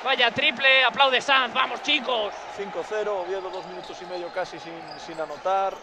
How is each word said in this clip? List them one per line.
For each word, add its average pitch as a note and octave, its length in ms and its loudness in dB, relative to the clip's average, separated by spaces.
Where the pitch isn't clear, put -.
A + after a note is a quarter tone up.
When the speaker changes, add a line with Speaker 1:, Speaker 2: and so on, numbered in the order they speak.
Speaker 1:
Vaya B3+ 260 4
triple, C4+ 540 4
aplaude C4 360 4
Sanz, C4 320 4
vamos, B3+ 300 0
chicos. A#3+ 500 0
Speaker 2:
Cinco F#3+ 320 -6
cero, G#3 340 -2
Oviedo F#3 280 -6
dos F3+ 160 -8
minutos F3 340 -12
y F#3 60 -12
medio F3 260 -8
casi F3+ 280 -6
sin, E3 140 -12
sin D#3+ 160 -12
anotar. F#3+ 640 0